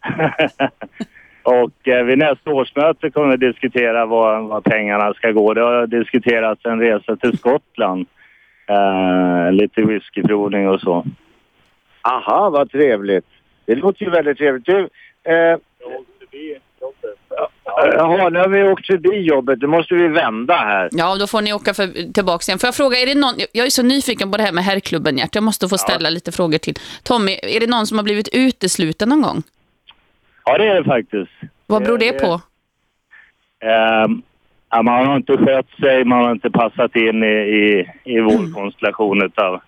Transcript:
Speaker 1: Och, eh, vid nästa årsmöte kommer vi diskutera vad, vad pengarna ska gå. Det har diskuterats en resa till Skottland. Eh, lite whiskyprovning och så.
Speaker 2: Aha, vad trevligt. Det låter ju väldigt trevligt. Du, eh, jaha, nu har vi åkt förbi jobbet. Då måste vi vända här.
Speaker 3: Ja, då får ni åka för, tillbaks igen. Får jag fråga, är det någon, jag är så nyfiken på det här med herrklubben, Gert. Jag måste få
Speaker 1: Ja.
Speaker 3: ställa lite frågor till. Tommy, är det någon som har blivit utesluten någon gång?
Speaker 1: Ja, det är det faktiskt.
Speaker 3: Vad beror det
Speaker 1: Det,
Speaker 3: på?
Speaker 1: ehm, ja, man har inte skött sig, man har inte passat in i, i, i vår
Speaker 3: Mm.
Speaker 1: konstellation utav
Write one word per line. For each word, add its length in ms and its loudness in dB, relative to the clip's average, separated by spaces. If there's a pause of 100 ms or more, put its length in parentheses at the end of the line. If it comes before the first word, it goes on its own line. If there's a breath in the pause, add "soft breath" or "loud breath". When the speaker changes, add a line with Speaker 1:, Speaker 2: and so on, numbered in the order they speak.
(1400 soft breath)
Speaker 1:
Och, 440 0
eh, 160 2
vid 140 2
nästa 340 0
årsmöte 580 0
kommer 280 2
vi 100 2
diskutera 580 0
vad, 380 2
vad 200 -6
pengarna 500 0
ska 180 -2
gå. 220 4
Det 80 2
har 260 2
diskuterats 800 -2
en 140 -2
resa 360 0
till 220 -2
Skottland. 720 -2 (600 soft breath)
Eh, 840 2
lite 300 0
whiskyprovning 880 -2
och 120 0
så. 240 -2 (1040)
Speaker 2:
Aha, 400 0
vad 220 0
trevligt. 540 0 (400)
Det 100 0
låter 300 -2
ju 60 -4
väldigt 260 0
trevligt. 280 -2
Du, 140 2 (440 soft breath)
eh, 340 2 (2250)
jaha, 360 2
nu 100 0
har 100 4
vi 140 2
åkt 240 2
förbi 320 2
jobbet. 400 0
Då 80 -2
måste 280 2
vi 120 4
vända 480 0
här. 360 0
Speaker 3:
Ja, 240 0
då 120 -4
får 140 -2
ni 120 -2
åka 200 -2
för, 400 -6
tillbaks 360 -2
igen. 100 -2
Får 80 0
jag 80 -4
fråga, 240 2
är 60 0
det 100 0
någon, 180 2 (180)
jag 140 0
är 40 0
så 140 0
nyfiken 480 0
på 60 -2
det 60 0
här 80 0
med 120 -2
herrklubben, 540 -2
Gert. 180 -4
Jag 80 0
måste 260 0
få 40 -4
Speaker 1:
Ja. 40 0
Speaker 3:
ställa 320 -2
lite 220 -6
frågor 260 0
till. 180 -6 (280 loud breath)
Tommy, 400 0
är 160 -2
det 80 0
någon 200 0
som 100 -2
har 60 -2
blivit 300 -2
utesluten 760 0
någon 120 4
gång? 220 -2 (1000)
Speaker 1:
Ja, 120 2
det 100 2
är 80 2
det 80 2
faktiskt. 480 -2 (360)
Speaker 3:
Vad 160 0
beror 140 0
det 140 0
Speaker 1:
Det, 80 -4
Speaker 3:
på? 220 -2 (1200 soft breath)
Speaker 1:
ehm, 560 2 (500)
ja, 100 2
man 260 2
har 80 0
inte 220 0
skött 320 2 (120)
sig, 220 4
man 200 2
har 80 2
inte 180 -4
passat 460 0
in 280 0
i, 40 0
i, 640 2 (140)
i 160 -2
vår 200 2
Speaker 3:
Mm. 140 -6
Speaker 1:
konstellation 720 -2
utav 420 -4